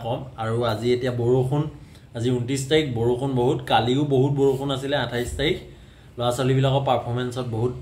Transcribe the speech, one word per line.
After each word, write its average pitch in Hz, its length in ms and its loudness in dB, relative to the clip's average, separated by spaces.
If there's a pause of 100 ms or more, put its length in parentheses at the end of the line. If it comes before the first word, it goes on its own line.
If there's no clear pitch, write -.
ক'ম। 123 160 -4 (180)
আৰু 113 260 -2
আজি 113 300 -2
এতিয়া 120 180 0
বৰষুণ, 127 520 2 (520)
আজি 120 160 -2
ঊনত্ৰিছ 123 380 -2
তাৰিখ, 156 160 4 (100)
বৰষুণ 123 400 0
বহুত। 123 220 2 (100)
কালিও 127 360 2
বহুত 139 280 4
বৰষুণ 139 400 2
আছিলে, 135 240 -2
আঠাইছ 120 420 -2
তাৰিখ। 156 200 0 (600)
ল'ৰা 120 140 0
ছোৱালীবিলাকৰ 131 540 2
পাৰফৰ্মেঞ্চত 123 600 -2
বহুত 117 360 -2